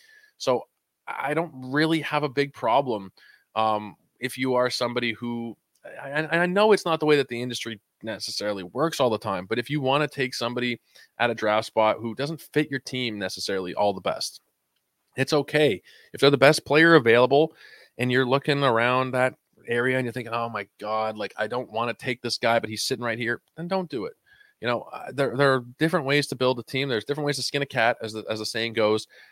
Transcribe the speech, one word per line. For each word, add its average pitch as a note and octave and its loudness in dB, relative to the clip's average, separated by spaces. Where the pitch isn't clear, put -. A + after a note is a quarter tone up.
So B2 -2
I - -6
don't D#3+ -4
really D3 0
have D3 -2
a D3 -2
big C#3 -2
problem, A2+ 0
um, G#2+ 0
if B2+ -6
you B2+ 0
are B2 2
somebody A#2+ -2
who, A#2 -8
I, C#3+ -4
I, D#3 -2
I F3 2
know G3+ 4
it's F#3+ 2
not D#3+ 0
the D3+ -2
way D3+ 6
that B2+ 0
the A#2+ -6
industry A#2 -8
necessarily G#2 -6
works D3 -4
all B2+ 4
the G#2+ 0
time, F#2+ -6
but A2+ -2
if B2+ -10
you D3 -2
wanna C#3 0
take C3 -4
somebody A#2+ -4
at A#2+ 2
a A2+ -4
draft A2 0
spot G#2+ 2
who A2+ -8
doesn't C#3+ -6
fit D3+ -2
your C#3 -6
team B2 -6
necessarily F#2+ -4
all G2+ 2
the F#2 -6
best, - -6
it's C3 -2
okay. D3 2
If - -12
they're C#3+ 8
the C#3 4
best C#3 6
player E3 6
available B2+ 6
and B2 0
you're B2+ 2
looking C#3 0
around B2 2
that B2+ 0
area B2 0
and B2+ -2
you're A#2 -6
thinking, A2+ -8
"Oh A#2 -4
my G#2 -8
God, A2 -4
like, G2+ -6
I A2 -4
don't A#2+ -6
wanna A2+ -4
take - -6
this - -4
guy, A#2 4
but G#2+ -2
he's G#2+ -6
sitting - -4
right A#2 -4
here," A#2+ -4
then E3+ -10
don't F#3 -4
do G#2+ -6
it. - -12
You A2+ -4
know, A#2+ -2
uh, - -12
there, B2+ -2
there C#3 4
are B2 -2
different D#3+ 2
ways C#3+ 2
to C3 -6
build B2+ 2
a A2+ -10
team. C3+ -4
There's A2+ -2
different D3 -4
ways C#3+ 0
to C3 -6
skin C#3+ -4
a C3+ -4
cat, A#2 2
as A2 -8
the, A2 -8
as A2 -4
the G#2+ -6
saying A2+ -4
goes. G#2+ 2